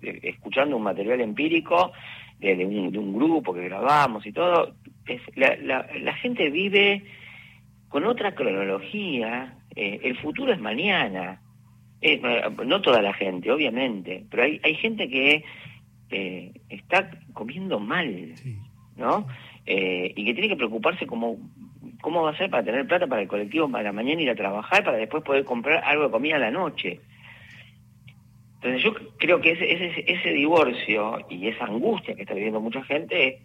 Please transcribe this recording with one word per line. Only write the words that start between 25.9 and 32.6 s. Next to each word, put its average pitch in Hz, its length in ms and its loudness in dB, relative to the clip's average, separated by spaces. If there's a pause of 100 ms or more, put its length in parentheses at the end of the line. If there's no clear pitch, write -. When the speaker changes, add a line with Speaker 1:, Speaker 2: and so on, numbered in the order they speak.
Speaker 1:
de 123 80 2
comida 143 240 0
a 143 40 2
la 113 120 2
noche. - 480 -4 (1600)
Entonces 127 280 -2
yo 220 100 4 (240)
creo - 240 4
que 165 100 4
ese, 165 200 -2
ese, 170 360 -4
ese 180 240 0
divorcio 123 960 2
y 90 180 -6
esa 117 180 -4
angustia 127 500 -2
que 92 60 -12
está 101 120 -8
viviendo 107 280 -2